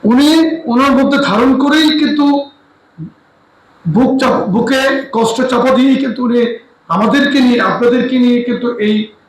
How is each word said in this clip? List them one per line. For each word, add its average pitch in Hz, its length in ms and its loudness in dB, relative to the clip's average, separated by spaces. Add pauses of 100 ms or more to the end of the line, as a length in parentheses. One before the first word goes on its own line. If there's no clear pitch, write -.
উনি 254 240 2 (380)
ওনার 254 260 0
মধ্যে 277 260 2
ধারণ 262 400 0
করেই 302 400 2
কিন্তু 285 520 0 (1400)
বুক 262 320 0
চাপ-, 247 260 -2
বুকে 269 640 -2
কষ্ট 226 300 -2
চাপা 247 320 0
দিয়েই 262 220 2
কিন্তু 247 280 -4
উনি 240 160 0 (480)
আমাদেরকে 269 520 0
নিয়ে, 240 200 2
আপনাদেরকে 240 580 0
নিয়ে 240 240 2
কিন্তু 240 360 -4
এই 214 340 -2 (160)